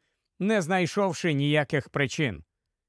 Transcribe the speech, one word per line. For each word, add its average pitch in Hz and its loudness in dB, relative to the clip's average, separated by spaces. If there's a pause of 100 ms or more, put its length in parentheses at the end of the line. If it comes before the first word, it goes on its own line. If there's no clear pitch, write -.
(400)
не 208 2
знайшовши 180 0
ніяких 143 0
причин. 131 -2 (460)